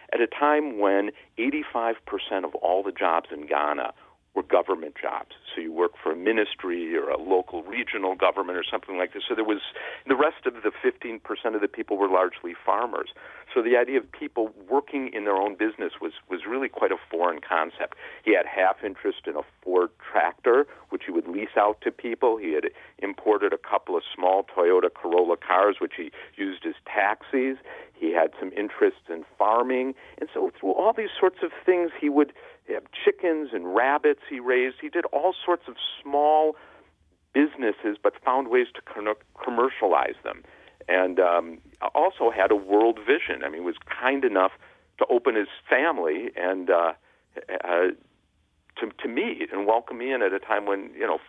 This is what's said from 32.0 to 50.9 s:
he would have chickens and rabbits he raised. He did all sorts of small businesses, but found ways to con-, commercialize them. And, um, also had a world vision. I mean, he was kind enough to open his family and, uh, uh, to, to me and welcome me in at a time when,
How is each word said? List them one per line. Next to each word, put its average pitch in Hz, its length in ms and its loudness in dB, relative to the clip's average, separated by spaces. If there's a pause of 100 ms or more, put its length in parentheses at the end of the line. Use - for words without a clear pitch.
he 151 80 0
would 147 240 4 (360)
have - 160 -6 (200)
chickens 165 480 0
and 90 220 -6
rabbits 143 460 4 (100)
he 135 80 -8
raised. 127 420 2
He 151 100 -10
did - 160 -2
all 175 280 0 (100)
sorts 190 220 0
of 123 80 -14 (260)
small 151 540 4 (760)
businesses, 123 680 0
but 104 120 2 (120)
found 131 220 2
ways 120 300 2
to - 60 -16
con-, 107 340 -4 (260)
commercialize 113 800 2
them. - 220 -10 (440)
And, 92 320 2
um, 85 380 2 (360)
also 151 360 2
had 101 200 2
a 107 60 6
world 104 420 4
vision. 107 460 0
I 71 40 -4
mean, 78 120 -8
he 90 60 -6
was 87 100 -4 (100)
kind 135 380 -2
enough 95 280 2 (460)
to - 100 2
open 120 260 2
his 104 120 0 (220)
family 117 680 0
and, 90 320 -2
uh, 85 240 4 (720)
uh, 87 240 2 (920)
to, 113 200 -6
to - 100 -8
me 139 440 -4
and 98 140 -4
welcome 117 320 0
me 127 140 -4
in 127 80 -2
at 98 120 2
a 98 60 -2
time 104 280 -2
when, 98 280 -2